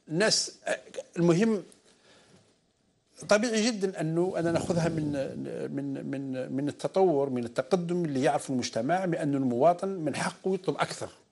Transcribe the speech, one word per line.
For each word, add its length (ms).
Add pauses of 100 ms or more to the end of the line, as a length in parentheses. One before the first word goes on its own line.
الناس، 440 (640)
المهم 460 (1700)
طبيعي 380
جدا 340
أنه 360
أنا 160
ناخذها 360
من، 240 (640)
من، 340
من، 420
من 160
التطور، 600
من 140
التقدم 600
اللي 180
يعرف 280
المجتمع 540
بأن 300
المواطن 540
من 280
حقه 380
يطلب 220
أكثر، 320 (240)